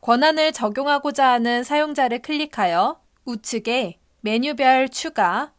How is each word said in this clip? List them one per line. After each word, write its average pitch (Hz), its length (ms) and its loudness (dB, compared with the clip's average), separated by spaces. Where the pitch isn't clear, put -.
권한을 311 500 2
적용하고자 285 760 0
하는 240 360 2
사용자를 285 580 0
클릭하여 247 800 -2
우측에 226 760 -4
메뉴별 262 680 2
추가 240 680 -2